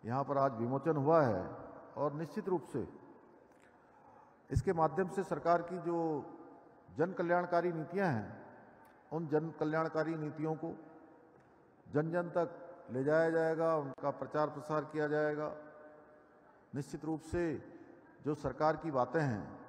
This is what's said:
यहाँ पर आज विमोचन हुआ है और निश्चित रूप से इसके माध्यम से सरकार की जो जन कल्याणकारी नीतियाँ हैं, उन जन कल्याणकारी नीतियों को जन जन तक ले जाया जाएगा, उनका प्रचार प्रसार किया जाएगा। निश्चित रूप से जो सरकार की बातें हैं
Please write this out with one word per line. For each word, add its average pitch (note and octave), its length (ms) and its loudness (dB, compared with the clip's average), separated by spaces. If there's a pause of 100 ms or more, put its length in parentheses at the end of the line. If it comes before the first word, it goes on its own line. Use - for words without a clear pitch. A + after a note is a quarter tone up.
यहाँ B2+ 220 -2
पर C#3 140 0
आज C3+ 140 4
विमोचन C3+ 440 0
हुआ D#3 260 6
है G2+ 200 4 (540)
और C#3+ 160 -2
निश्चित D#3+ 360 -6
रूप E3+ 180 2
से G#2+ 200 -4 (1600)
इसके F#3+ 220 0
माध्यम E3 360 4
से F#3+ 160 -2
सरकार E3+ 380 2
की F3+ 180 -8
जो E3+ 180 0 (1000)
जन F3+ 140 2
कल्याणकारी F3 600 2
नीतियाँ F3 360 0
हैं, G#2+ 340 -2 (720)
उन D#3+ 160 -4
जन D3+ 220 2 (100)
कल्याणकारी D#3+ 560 0
नीतियों D3+ 400 -4
को E3 180 -6 (1120)
जन D#3 240 0
जन F3 200 0
तक E3+ 280 0 (320)
ले C3 140 -2
जाया D#3+ 260 6
जाएगा, D#3+ 460 2
उनका C#3 360 -2
प्रचार D3 380 -2
प्रसार D3 340 -2
किया D3+ 240 -2
जाएगा। D3+ 440 0 (1200)
निश्चित D3 300 -8
रूप D#3 180 -2
से F3 220 -2 (800)
जो D3 120 0
सरकार D3+ 400 2
की D#3+ 140 -4
बातें C3 300 4
हैं A2 380 -2 (100)